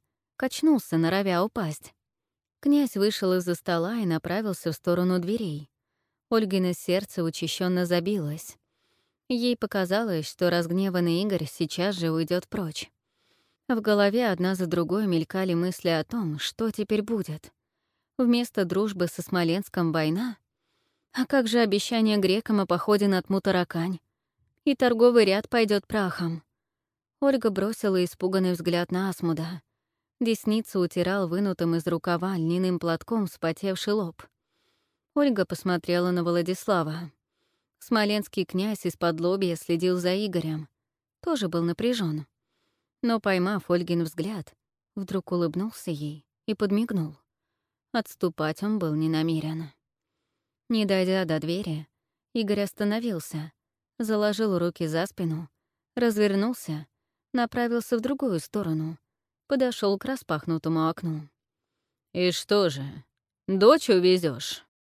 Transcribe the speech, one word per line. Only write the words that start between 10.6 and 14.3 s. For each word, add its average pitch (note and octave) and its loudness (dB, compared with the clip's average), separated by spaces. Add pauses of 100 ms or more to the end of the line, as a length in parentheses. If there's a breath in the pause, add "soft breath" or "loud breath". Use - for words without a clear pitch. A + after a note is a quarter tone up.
Игорь F#3+ -2
сейчас E3+ -2
же E3+ -2
уйдёт E3 -2
прочь. E3 -6 (800)
В A3+ 0
голове G#3 4